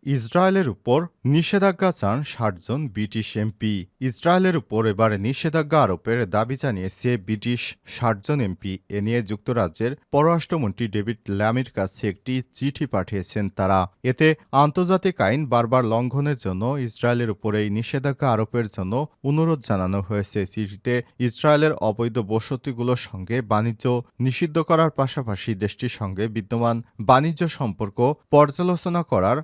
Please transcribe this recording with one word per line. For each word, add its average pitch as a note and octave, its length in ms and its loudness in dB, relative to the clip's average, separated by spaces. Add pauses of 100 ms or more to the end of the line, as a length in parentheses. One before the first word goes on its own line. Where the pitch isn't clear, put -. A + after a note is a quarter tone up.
(160)
ইসরায়েলের F3+ 600 2
উপর B2 240 2 (340)
নিষেধাজ্ঞা F#3 640 2
চান G#2 180 0 (160)
ষাট A2 200 -2 (140)
জন B2 120 -2 (160)
ব্রিটিশ G#2+ 320 -4 (160)
এমপি। G#2+ 300 -2 (360)
ইসরায়েলের F3+ 520 2
উপর A2 200 -2 (120)
এবার A2 180 4 (140)
নিষেধাজ্ঞা D3+ 600 0
আরোপের G#2+ 340 0 (160)
দাবি A#2 280 0
জানিয়েছে G2+ 460 -4 (180)
ব্রিটিশ A2 340 -2 (340)
ষাট A2+ 200 0 (120)
জন D3+ 100 0 (100)
এমপি। F#2+ 260 -6 (240)
এ - 80 -2
নিয়ে A#2 140 0 (100)
যুক্তরাজ্যের A2 600 -2 (220)
পররাষ্ট্রমন্ত্রী D3 720 2 (100)
ডেভিড G#2+ 240 -4 (200)
ল্যামির A#2 380 0
কাছে G2 240 -4 (120)
একটি B2+ 200 -8 (240)
চিঠি C#3 360 -4
পাঠিয়েছেন G2 520 -4 (120)
তারা। F#2+ 220 4 (320)
এতে D#3 160 4 (360)
আন্তর্জাতিক F3+ 520 0 (120)
আইন B2+ 140 2 (120)
বারবার A#2+ 300 2 (100)
লঙ্ঘনের B2+ 520 0
জন্য F#2 180 -2 (240)
ইসরায়েলের A#2+ 480 0
উপর G#2+ 160 -4 (100)
এই G#2+ 160 0
নিষেধাজ্ঞা C3+ 580 -2
আরোপের A2 400 0
জন্য F#2+ 180 -4 (360)
অনুরোধ D#3+ 300 2 (100)
জানানো F#2+ 380 0
হয়েছে। G#2 320 -2 (140)
চিঠিতে G#2 400 -4 (340)
ইসরায়েলের D3+ 460 4 (160)
অবৈধ A2+ 260 -2 (160)
বসতিগুলোর A#2+ 760 -2
সঙ্গে F#2+ 300 -6 (140)
বাণিজ্য A2 340 0 (400)
নিষিদ্ধ D3+ 320 0 (120)
করার D#3+ 300 4
পাশাপাশি A#2+ 520 -2 (120)
দেশটির A#2 360 -4
সঙ্গে F#2+ 240 -4 (120)
বিদ্যমান A#2 420 0 (320)
বাণিজ্য C#3+ 320 4 (180)
সম্পর্ক G#2+ 380 -4 (360)
পর্যালোচনা E3+ 680 4 (100)
করার G#2+ 320 2